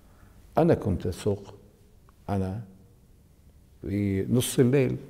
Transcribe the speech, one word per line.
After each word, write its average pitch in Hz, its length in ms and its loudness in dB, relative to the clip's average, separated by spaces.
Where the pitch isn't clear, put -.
أنا 156 160 6
كنت 92 320 -2
أسوق، - 480 -4
أنا 95 300 -2
في 98 480 -2
نص 123 280 0
الليل 127 380 2